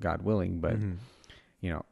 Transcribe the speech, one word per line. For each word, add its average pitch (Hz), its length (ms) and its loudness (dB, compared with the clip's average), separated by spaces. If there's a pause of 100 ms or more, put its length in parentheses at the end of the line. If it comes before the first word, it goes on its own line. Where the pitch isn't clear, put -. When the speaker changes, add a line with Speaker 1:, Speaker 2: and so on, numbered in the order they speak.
Speaker 1:
God 87 220 0
willing. 92 380 2
But, 82 140 2
Speaker 2:
Mm-hmm. 104 180 0 (680)
Speaker 1:
you 92 100 -2
know, 82 220 -2